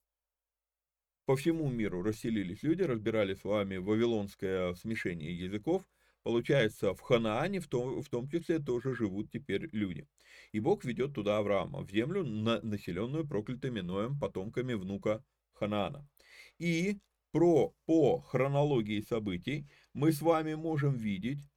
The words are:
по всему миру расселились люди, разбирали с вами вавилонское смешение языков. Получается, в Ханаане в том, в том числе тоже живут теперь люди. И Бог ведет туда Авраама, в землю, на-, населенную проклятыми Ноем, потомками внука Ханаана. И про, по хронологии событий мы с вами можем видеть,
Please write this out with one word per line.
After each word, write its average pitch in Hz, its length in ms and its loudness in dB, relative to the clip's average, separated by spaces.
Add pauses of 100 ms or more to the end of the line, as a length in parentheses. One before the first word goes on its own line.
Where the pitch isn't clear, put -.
(1300)
по 135 100 4
всему 156 340 0
миру 98 320 0
расселились 107 640 -2
люди, 170 200 2
разбирали 110 500 0
с - 100 -12
вами 98 320 0
вавилонское 101 1000 0
смешение 87 640 -6
языков. 107 460 -2 (400)
Получается, 113 720 2
в - 80 -14
Ханаане 123 580 2
в - 80 -8
том, 123 340 -2
в - 80 -10
том 123 200 -4
числе 165 300 -2
тоже 131 360 -2
живут 104 340 -2
теперь - 440 -4
люди. 101 340 -2 (460)
И 107 80 0
Бог 185 240 0
ведет 123 280 -2
туда 104 240 0
Авраама, 92 480 0
в 98 60 -16
землю, 147 320 0
на-, 110 380 0
населенную 113 680 -4
проклятыми 120 540 -4
Ноем, 101 360 -2
потомками 117 560 -4
внука 101 480 -2 (320)
Ханаана. 104 540 -2 (520)
И 170 400 0 (320)
про, 160 420 6 (120)
по 151 360 6
хронологии 131 800 2
событий 113 680 -4 (240)
мы 151 200 2
с 143 80 -4
вами 156 320 4
можем 151 420 0
видеть, 110 600 -4